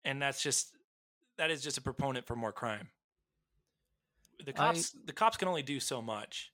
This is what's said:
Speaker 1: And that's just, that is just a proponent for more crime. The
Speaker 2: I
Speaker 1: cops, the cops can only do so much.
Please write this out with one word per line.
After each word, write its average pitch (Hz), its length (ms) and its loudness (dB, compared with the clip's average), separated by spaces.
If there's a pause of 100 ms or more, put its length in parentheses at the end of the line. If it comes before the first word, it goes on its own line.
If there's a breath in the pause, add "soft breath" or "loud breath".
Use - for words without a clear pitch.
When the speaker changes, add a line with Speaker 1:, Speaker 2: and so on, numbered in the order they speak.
Speaker 1:
And 139 160 0
that's 139 220 0
just, - 340 0 (600)
that 160 120 2
is 143 120 0
just 139 160 -4
a 131 40 -8
proponent 131 440 -2
for 117 100 -4
more 113 160 -2
crime. 104 380 -6 (1500)
The 135 100 -6
Speaker 2:
I - 40 -4
Speaker 1:
cops, 165 320 4 (140)
the 156 80 -8
cops 220 240 6
can 185 120 2
only 165 140 2
do 139 180 -2
so 123 220 -2
much. 110 520 -6